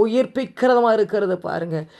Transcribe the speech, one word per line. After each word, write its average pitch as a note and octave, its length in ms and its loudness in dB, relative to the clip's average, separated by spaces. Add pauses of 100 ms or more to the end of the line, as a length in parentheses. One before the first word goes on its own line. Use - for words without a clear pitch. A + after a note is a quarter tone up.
உயிர்ப்பிக்கிறதுமா A#3+ 880 0
இருக்கிறது. G3+ 440 0
பாருங்க, E3 480 -6 (140)